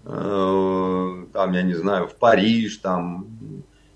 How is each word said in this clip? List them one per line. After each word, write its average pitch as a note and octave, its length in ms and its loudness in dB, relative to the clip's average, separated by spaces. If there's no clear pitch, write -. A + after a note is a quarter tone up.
э, F#2 1300 0
там, F#2+ 200 0
я F2+ 100 2
не F#2 120 0
знаю, F2+ 320 0
в - 80 -14
Париж, A2+ 600 4
там, F2+ 500 -4